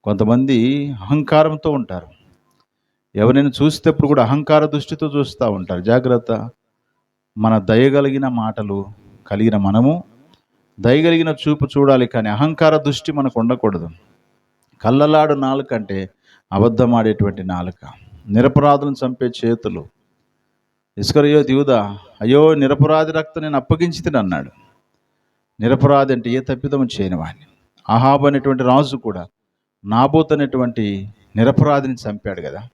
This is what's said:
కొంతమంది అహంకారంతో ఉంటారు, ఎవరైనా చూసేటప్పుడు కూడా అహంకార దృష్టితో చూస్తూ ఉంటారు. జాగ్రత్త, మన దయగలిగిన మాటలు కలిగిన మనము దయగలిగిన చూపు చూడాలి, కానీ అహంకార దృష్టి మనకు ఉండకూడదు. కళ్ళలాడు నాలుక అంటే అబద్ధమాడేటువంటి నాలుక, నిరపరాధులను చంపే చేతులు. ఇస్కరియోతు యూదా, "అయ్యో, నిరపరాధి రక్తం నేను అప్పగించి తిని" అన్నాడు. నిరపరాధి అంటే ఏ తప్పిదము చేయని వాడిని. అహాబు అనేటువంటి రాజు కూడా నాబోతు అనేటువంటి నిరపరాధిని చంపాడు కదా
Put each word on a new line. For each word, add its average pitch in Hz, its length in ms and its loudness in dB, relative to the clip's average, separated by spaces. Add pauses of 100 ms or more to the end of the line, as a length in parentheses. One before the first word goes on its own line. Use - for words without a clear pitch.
కొంతమంది 127 880 0
అహంకారంతో 151 800 0
ఉంటారు, 92 360 -8 (1080)
ఎవరైనా 127 360 2 (100)
చూసేటప్పుడు 151 460 0
కూడా 139 160 4
అహంకార 151 420 2
దృష్టితో 151 500 -6
చూస్తూ 127 360 -2
ఉంటారు. 90 300 -6
జాగ్రత్త, 117 680 0 (880)
మన 110 200 2
దయగలిగిన 135 720 2
మాటలు 107 580 -6 (420)
కలిగిన 104 300 0
మనము 117 460 2 (760)
దయగలిగిన 156 560 2 (120)
చూపు 147 180 0
చూడాలి, 135 420 2
కానీ 110 220 -4
అహంకార 156 480 2
దృష్టి 147 340 -4
మనకు 135 280 -4
ఉండకూడదు. 110 500 -2 (920)
కళ్ళలాడు 151 520 2
నాలుక 135 400 -4
అంటే 98 360 -8 (420)
అబద్ధమాడేటువంటి 107 920 0
నాలుక, 90 480 -10 (360)
నిరపరాధులను 139 680 2 (100)
చంపే 127 200 -4
చేతులు. 113 600 -4 (1120)
ఇస్కరియోతు 147 540 2
యూదా, 120 460 0 (240)
"అయ్యో, 147 320 4
నిరపరాధి 151 580 2
రక్తం 156 300 -8
నేను 151 140 -6
అప్పగించి 165 480 -4
తిని" 147 140 -4
అన్నాడు. 85 340 -4 (1080)
నిరపరాధి 135 540 2
అంటే 120 160 -4
ఏ 127 100 -2
తప్పిదము 131 460 -4
చేయని 95 300 -4
వాడిని. 80 300 -10 (440)
అహాబు 135 380 2
అనేటువంటి 135 360 0
రాజు 131 340 2
కూడా 92 300 -10 (580)
నాబోతు 143 480 0
అనేటువంటి 117 760 -4 (260)
నిరపరాధిని 135 580 2
చంపాడు 104 480 -10
కదా 85 320 -14